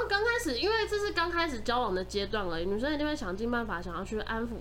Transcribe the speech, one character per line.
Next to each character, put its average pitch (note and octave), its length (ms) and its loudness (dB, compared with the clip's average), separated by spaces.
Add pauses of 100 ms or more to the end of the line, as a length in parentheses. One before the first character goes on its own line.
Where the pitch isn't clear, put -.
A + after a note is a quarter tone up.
刚 G4+ 160 2
开 A#4 140 4
始， C4+ 220 0
因 F4 100 2
为 A4 180 4
这 G#4+ 100 0
是 G4+ 140 0
刚 E4+ 180 2
开 E4+ 180 2
始 B3+ 140 -2
交 A#3+ 180 2
往 G#3+ 140 2
的 F#3 100 2
阶 G3 220 -2
段 G3+ 220 -2
而 E3 120 -2
已， F3 60 -2
女 G3+ 140 0
生 C#4+ 140 2
一 C#4+ 40 0
定 D4 80 0
会 D4+ 100 0
想 F#3+ 200 -4
尽 A3+ 140 -2
办 A#3 160 0
法 F3+ 160 -4
想 F3 140 -6
要 F#3 80 -2
去 G#3+ 180 -4
安 A3+ 220 -2
抚 A#3 60 -4 (120)